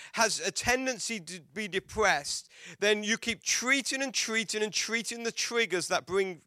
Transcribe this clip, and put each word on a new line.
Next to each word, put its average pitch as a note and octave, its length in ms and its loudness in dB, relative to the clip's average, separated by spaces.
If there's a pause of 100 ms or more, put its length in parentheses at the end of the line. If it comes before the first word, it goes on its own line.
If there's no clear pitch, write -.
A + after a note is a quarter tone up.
(140)
has G#3+ 260 2
a E3+ 100 -4
tendency A#3+ 680 -2
to F3 200 -12 (140)
be G#3+ 140 -4
depressed, F#3 840 0 (300)
then G#3 240 4
you G#3+ 120 2
keep A3 280 -2
treating C4+ 580 2
and C4+ 100 -2
treating A3 520 0
and G#3+ 100 0
treating A#3 480 -2
the A#3 100 -2
triggers F#3+ 580 0
that F3 180 0
bring F#3 400 0